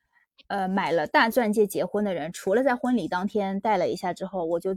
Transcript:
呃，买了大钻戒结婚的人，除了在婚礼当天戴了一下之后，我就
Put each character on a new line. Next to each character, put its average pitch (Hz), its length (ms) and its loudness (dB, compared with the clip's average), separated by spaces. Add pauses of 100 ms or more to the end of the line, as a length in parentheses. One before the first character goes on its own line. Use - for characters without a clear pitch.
(460)
呃， 196 220 -2
买 185 240 0
了 160 120 2
大 262 240 4
钻 220 240 2
戒 208 140 4
结 160 180 -2
婚 208 200 -2
的 190 100 -2
人， 160 180 -6
除 - 220 -2
了 254 80 4
在 262 140 2
婚 247 200 0
礼 160 120 -2
当 180 180 -2
天 196 340 -2
戴 214 160 2
了 165 120 2
一 139 80 -2
下 180 180 -4
之 190 100 -8
后， 185 200 -6
我 170 160 -2
就 190 160 -2